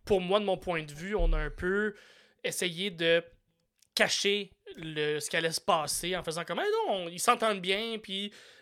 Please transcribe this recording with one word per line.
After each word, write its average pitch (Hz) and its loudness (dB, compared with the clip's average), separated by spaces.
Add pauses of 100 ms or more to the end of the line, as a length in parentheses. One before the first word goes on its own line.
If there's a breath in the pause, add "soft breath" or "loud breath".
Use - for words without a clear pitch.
pour 185 4
moi, 185 2
de 208 -4
mon 190 2
point 170 -4
de 151 -12
vue, 170 -8
on 165 4
a 156 2
un 151 -2
peu 202 -2 (500 soft breath)
essayé 180 -2
de 165 4 (720)
cacher 202 2 (260)
le, 151 -2
ce - -6
qui - -2
allait 165 2
se - -2
passer 170 0
en 170 -4
faisant 170 -4
comme, « 175 -4
Ah 359 0 (240)
non, 190 -2
ils 175 -10
s'entendent 220 2
bien. » 214 -2
Puis, 202 -6 (300 soft breath)